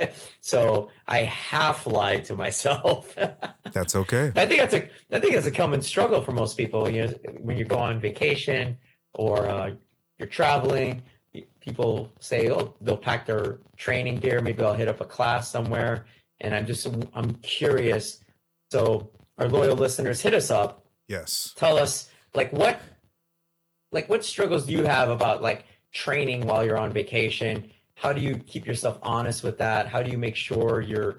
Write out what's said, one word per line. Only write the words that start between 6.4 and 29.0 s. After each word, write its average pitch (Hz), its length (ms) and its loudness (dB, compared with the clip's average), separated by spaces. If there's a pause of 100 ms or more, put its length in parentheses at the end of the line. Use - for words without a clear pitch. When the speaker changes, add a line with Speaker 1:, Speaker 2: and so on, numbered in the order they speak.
Speaker 1:
people. 110 320 0
You 113 180 0
know, 120 60 -4 (280)
when 113 160 -2
you 110 80 -2
go 120 120 0
on 117 220 0
vacation 127 800 -2 (360)
or, 104 340 0
uh, 98 240 -2 (480)
you're 110 80 -8
traveling, 135 760 0 (320)
y-, - 120 -16 (140)
people 117 600 -2
say, 117 320 0
"Oh, 139 300 -2
they'll 107 160 0
pack 120 280 -4
their 107 320 -2 (200)
training 123 400 -2
gear. 120 240 2
Maybe 113 220 -2
I'll 104 120 2
hit 110 120 0
up 107 140 -2
a - 40 -8
class 120 440 0
somewhere." 117 560 -2 (360)
And 107 120 -4
I'm 107 140 -2
just, 120 200 -4 (260)
I'm 117 280 -2
curious. 117 800 0 (520)
So 113 380 2 (300)
our 127 80 2
loyal 135 280 6
listeners, 127 460 0
hit 208 140 4
us 156 160 2
up. 101 340 2 (220)
Speaker 2:
Yes. - 480 -6
Speaker 1:
Tell 156 220 4
us, - 320 0 (260)
like, 131 180 0
what, 208 260 4 (1120)
like, 156 160 -2
what 220 160 2
struggles 165 440 0
do 156 60 -2
you 156 100 2
have 131 260 4
about, 113 320 2
like, 113 240 -2 (260)
training 131 540 -2
while 110 180 2
you're 110 140 2
on 110 140 -2
vacation? 110 800 -2 (240)
How 143 160 0
do 143 100 0
you 139 160 0
keep - 300 -12
yourself 117 340 -2